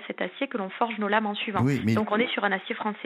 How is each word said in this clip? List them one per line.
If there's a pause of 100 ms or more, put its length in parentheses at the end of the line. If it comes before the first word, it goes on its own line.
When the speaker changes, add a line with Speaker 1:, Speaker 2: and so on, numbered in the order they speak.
Speaker 1:
cet
acier
que
l'on
forge
nos
lames
en
suivant.
Speaker 2:
Oui,
mais
Speaker 1:
Donc
on
est
sur
un
acier
français,